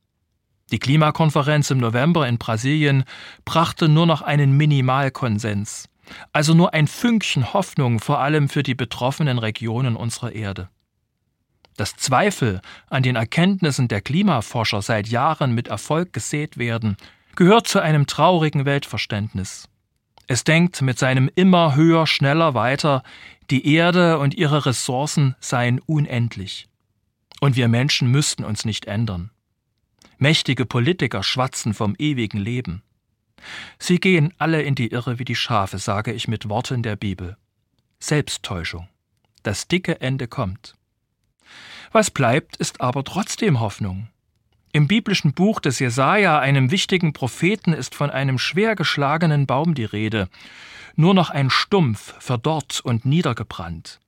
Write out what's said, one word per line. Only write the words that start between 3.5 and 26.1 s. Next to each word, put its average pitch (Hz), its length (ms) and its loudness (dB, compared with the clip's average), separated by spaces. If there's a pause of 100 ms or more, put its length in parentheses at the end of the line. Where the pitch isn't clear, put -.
nur 160 160 6
noch 160 160 2
einen 143 340 2
Minimalkonsens, 131 1300 0 (420)
also 156 220 4
nur 165 180 6
ein 156 160 2
Fünkchen 214 640 -2
Hoffnung, 127 480 0
vor 147 200 -2
allem 143 280 2
für 147 140 -2
die 135 120 -2
betroffenen 127 600 -2
Regionen 113 600 -4
unserer 113 360 -8
Erde. 98 380 -8 (1040)
Dass - 200 -8
Zweifel 131 680 0 (260)
an 135 140 0
den 123 140 0
Erkenntnissen 156 720 0
der 107 120 -2
Klimaforscher 127 800 -2
seit 107 280 -2
Jahren 135 440 0
mit 117 160 -2
Erfolg 151 460 -4
gesät 147 420 -6
werden, 117 400 -2 (400)
gehört 202 320 6
zu 196 120 2
einem 156 260 2
traurigen 156 580 2
Weltverständnis. 110 1040 -6 (580)
Es 123 160 -2
denkt 170 380 2
mit 131 180 0
seinem 131 360 2
immer 180 400 6
höher, 160 320 6
schneller 151 480 2
weiter, 127 480 0 (480)
die 143 240 2
Erde 170 440 4
und 139 140 2
ihre 147 320 0
Ressourcen 135 760 0
seien 123 420 0
unendlich. 120 840 -4 (720)